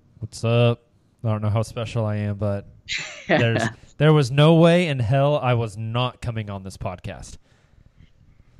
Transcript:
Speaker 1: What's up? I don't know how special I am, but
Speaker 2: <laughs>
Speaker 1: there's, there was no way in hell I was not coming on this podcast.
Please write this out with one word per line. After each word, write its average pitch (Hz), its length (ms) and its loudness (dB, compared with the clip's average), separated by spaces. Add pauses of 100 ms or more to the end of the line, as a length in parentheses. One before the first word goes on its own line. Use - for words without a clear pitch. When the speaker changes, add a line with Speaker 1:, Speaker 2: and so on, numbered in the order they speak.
(200)
Speaker 1:
What's - 240 -12
up? 120 400 2 (400)
I 117 60 -2
don't 107 120 -2
know 107 80 -2
how 110 120 0
special 113 440 -6
I 107 120 -4
am, 104 200 -4
but 101 300 -6 (320)
Speaker 2:
<laughs> - 280 -16
Speaker 1:
there's, 117 360 0 (340)
there 151 160 6
was 143 180 4
no 147 240 6
way 170 320 4
in 139 120 -4
hell 139 380 0
I 123 180 0
was 113 200 -4
not 113 460 -6
coming 110 280 -8
on 98 140 -10
this 95 140 -16
podcast. - 600 -12 (1200)